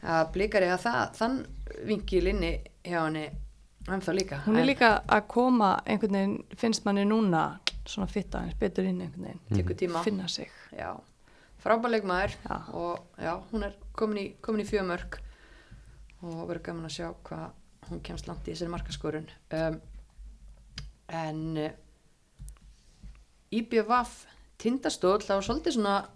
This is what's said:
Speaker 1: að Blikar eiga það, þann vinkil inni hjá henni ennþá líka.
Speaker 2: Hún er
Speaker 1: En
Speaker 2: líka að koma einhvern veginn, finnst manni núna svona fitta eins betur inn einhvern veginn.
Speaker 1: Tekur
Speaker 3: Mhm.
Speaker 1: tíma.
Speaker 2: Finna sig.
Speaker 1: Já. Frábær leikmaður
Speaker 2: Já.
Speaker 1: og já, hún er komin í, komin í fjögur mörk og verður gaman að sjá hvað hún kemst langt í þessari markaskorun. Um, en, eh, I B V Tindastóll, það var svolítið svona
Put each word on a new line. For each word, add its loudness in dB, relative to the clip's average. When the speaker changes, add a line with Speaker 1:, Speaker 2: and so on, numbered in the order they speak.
Speaker 1:
að 4
Blikar 4
eiga 4
það, 2
þann 2
vinkil 2
inni 0
hjá 0
henni -2
ennþá 0
líka. 0
Speaker 2:
Hún 6
er 6
Speaker 1:
En 6
Speaker 2:
líka 8
að 4
koma 6
einhvern 0
veginn, 2
finnst 0
manni 2
núna 4
svona -4
fitta -4
eins -6
betur 0
inn -2
einhvern -10
veginn. -14
Speaker 1:
Tekur 2
Speaker 3:
Mhm. -4
Speaker 1:
tíma. 0
Speaker 2:
Finna -2
sig. -8
Speaker 1:
Já. -10
Frábær 2
leikmaður 0
Speaker 2:
Já. -4
Speaker 1:
og -4
já, -4
hún -2
er -6
komin 0
í, -6
komin -2
í -4
fjögur 2
mörk -4
og -8
verður -6
gaman -8
að -8
sjá -8
hvað -10
hún -8
kemst -10
langt -10
í -6
þessari -4
markaskorun. -6
Um, -2
en, -4
eh, -2
I 0
B 4
V 4
Tindastóll, 2
það 0
var 2
svolítið 0
svona 4